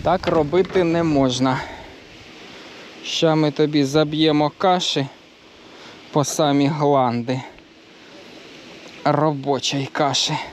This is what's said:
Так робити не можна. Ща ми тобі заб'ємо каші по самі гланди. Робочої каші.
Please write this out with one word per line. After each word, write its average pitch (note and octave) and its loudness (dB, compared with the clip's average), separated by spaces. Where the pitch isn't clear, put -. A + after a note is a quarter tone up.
Так F3 2
робити F3 2
не E3+ 2
можна. C3 2
Ща D#3+ 2
ми D3+ 2
тобі D3+ 2
заб'ємо D3+ 2
каші F3+ 0
по D3 2
самі C#3+ 2
гланди. C3 0
Робочої C#3+ 0
каші. C#3 -2